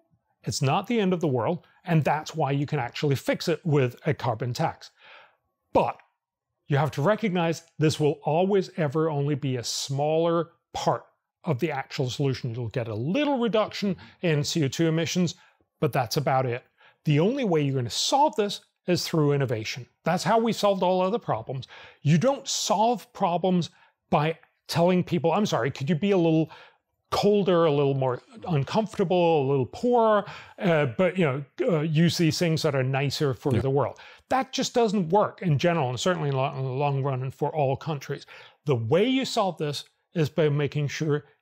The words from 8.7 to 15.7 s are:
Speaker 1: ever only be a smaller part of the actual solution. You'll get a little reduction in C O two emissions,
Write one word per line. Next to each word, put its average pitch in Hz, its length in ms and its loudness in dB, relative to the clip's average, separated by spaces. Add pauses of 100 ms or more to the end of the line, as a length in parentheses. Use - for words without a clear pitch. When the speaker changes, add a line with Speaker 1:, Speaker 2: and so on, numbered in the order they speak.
Speaker 1:
ever 160 320 0
only 143 240 -2
be 135 220 -2
a 120 80 -4
smaller 160 880 -2 (200)
part - 320 -2 (440)
of 135 120 0
the 165 100 -2
actual 135 400 -4
solution. 127 460 -4
You'll 120 140 -8
get 113 180 -6
a 110 80 -6
little 254 420 0
reduction 214 600 -2 (260)
in 151 200 2
C 165 220 -2
O - 20 2
two 165 200 0
emissions, 160 480 -2 (440)